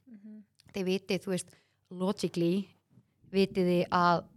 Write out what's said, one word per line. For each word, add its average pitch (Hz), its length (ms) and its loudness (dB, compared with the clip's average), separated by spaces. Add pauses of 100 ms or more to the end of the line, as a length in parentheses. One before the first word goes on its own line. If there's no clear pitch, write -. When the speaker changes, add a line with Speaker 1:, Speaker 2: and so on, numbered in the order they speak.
Speaker 1:
Mhm. 214 340 -20 (300)
Speaker 2:
þið 196 120 -6
vitið, 190 380 -2
þú 202 80 -8
veist, 180 180 -4 (420)
logically 180 760 -2 (640)
vitið 190 340 2
þið 180 240 2
að 175 340 4 (120)